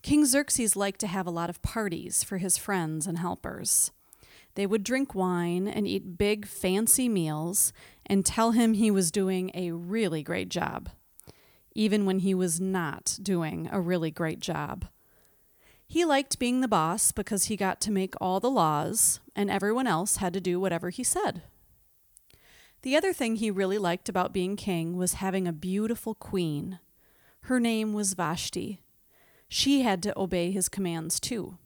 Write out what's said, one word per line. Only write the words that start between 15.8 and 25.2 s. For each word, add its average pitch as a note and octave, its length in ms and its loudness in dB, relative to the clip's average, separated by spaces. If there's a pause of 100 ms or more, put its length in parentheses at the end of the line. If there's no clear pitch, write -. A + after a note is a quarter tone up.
He E4 160 0
liked C#4+ 340 2
being B3 220 0
the C4 80 0
boss F3+ 440 2
because G3+ 320 -2
he G#3+ 120 -2
got F#3+ 260 -2
to A3 80 -2
make F#3+ 300 0
all F#3 200 2
the A#3+ 100 2
laws D#3 680 2 (160)
and G3+ 140 0
everyone G#3 360 0
else F3+ 300 0
had F3+ 180 -2
to G3 60 -2
do F3 180 -2
whatever F3 320 -2
he B3 140 -8
said. F4 380 -2 (1400)
The C4 160 0
other F4+ 160 4
thing A3+ 240 0
he G#3+ 140 0
really G3 280 0
liked F3+ 300 0
about F3+ 240 0
being F#3+ 240 0
king E3+ 400 -2
was F3+ 180 0
having F#3+ 320 -2